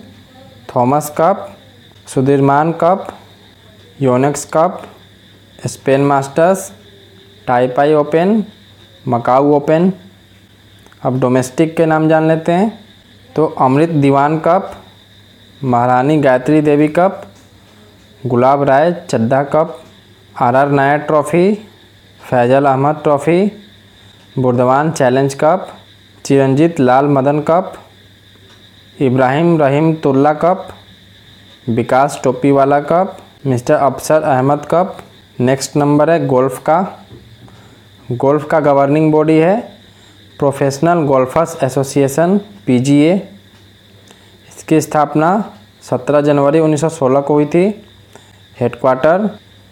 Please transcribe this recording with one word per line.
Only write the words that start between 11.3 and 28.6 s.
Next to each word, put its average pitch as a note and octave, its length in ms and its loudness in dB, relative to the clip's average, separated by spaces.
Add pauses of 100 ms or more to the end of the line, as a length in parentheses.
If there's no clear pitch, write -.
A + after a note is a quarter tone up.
के E3 80 2
नाम D#3 240 0
जान D#3+ 180 2
लेते D#3+ 240 -2
हैं। G3+ 280 -2 (560)
तो D3+ 100 0
अमृत D3 440 0
Diwan C#3+ 500 0
Cup, F3 320 -2 (920)
Maharani B2+ 540 0
Gayatri C#3 440 2
Devi D3 260 2
Cup, F3 360 -2 (1000)
Gulab B2+ 380 2
Rai D#3 460 0
चड्ढा C3 340 0
Cup, D#3 360 -4 (640)
आरआर C3 280 2
Nair C#3+ 300 2
Trophy, D#3 540 0 (760)
Faisal C3 360 2
Ahmad C#3 380 0
Trophy, E3 480 0 (880)
Burdwan B2+ 520 0
Challenge C3+ 420 0
Cup, D#3+ 340 -2 (580)
चिरंजीत C#3 540 2
लाल C3 260 2
मदन C#3+ 340 0
कप, E3 340 -2 (1300)